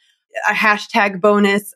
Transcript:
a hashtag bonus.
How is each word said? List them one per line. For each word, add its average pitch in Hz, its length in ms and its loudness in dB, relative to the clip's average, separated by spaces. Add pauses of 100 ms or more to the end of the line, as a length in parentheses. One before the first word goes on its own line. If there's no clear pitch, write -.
(480)
a 185 40 0
hashtag 208 680 -2
bonus. 202 560 2